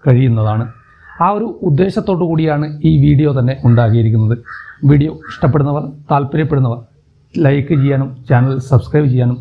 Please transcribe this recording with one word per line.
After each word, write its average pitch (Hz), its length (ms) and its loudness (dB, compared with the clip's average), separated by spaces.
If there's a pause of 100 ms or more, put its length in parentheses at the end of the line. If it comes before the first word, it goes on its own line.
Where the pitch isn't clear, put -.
കഴിയുന്നതാണ്. 113 600 2 (520)
ആ 175 100 2
ഒരു 208 320 -4
ഉദ്ദേശത്തോടു 185 640 0
കൂടിയാണ് 156 600 -2
ഈ 156 140 4
വീഡിയോ 143 400 2
തന്നെ 127 260 -2
ഉണ്ടാക്കിയിരിക്കുന്നത്. 113 760 2 (460)
വീഡിയോ 147 280 4
ഇഷ്ടപ്പെടുന്നവർ, 147 760 -4 (220)
താല്പര്യപ്പെടുന്നവർ 139 680 -2 (600)
like 143 360 0
ചെയ്യാനും 135 420 -2 (120)
channel 131 300 0
subscribe 139 480 0
ചെയ്യാനും 123 340 0